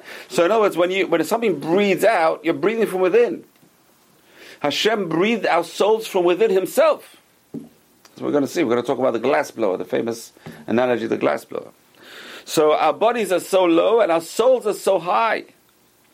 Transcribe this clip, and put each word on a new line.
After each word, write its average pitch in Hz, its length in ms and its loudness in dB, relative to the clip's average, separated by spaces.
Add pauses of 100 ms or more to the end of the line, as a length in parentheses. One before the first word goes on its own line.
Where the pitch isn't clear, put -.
(280)
so - 180 2
in 180 60 2
other 220 100 2
words, 175 160 2
when 175 140 2
you, 190 160 0
when 160 160 0
something 214 360 -2
breathes 175 440 0
out, 175 420 2
you're 160 80 2
breathing 202 320 -2
from 185 160 -4
within. 190 420 2 (1160)
Hashem 196 500 -2
breathed 190 380 0
our 165 160 0
souls 214 420 0
from 185 180 -2
within 180 280 2
himself. 190 680 0 (380)
So - 680 -20
we're 131 80 -4
gonna 139 140 0
see, 170 180 -2
we're 117 120 0
gonna 120 100 0
talk 123 140 -2
about 127 140 0
the 113 60 -4
glass 139 300 0
blower, 104 260 -2
the 92 100 -6
famous 117 480 -6 (340)
analogy 120 380 0
of 113 40 -4
the 113 80 -2
glass 143 280 -2
blower. - 240 -12 (760)
So 151 280 2
our 151 200 2
bodies 214 380 0
are 175 80 2
so 185 260 0
low 175 360 4
and 175 100 2
our 165 100 0
souls 226 460 0
are 202 60 0
so 196 260 0
high. 208 460 -2 (680)